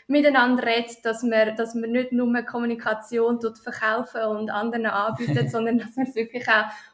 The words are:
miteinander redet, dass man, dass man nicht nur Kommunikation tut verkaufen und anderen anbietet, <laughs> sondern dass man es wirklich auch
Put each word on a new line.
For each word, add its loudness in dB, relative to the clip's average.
miteinander 4
redet, -2
dass -2
man, 2
dass -4
man -4
nicht 0
nur 2
Kommunikation -2
tut -6
verkaufen -4
und -2
anderen -2
anbietet, 0
<laughs> -10
sondern 0
dass -4
man -2
es -10
wirklich -6
auch 4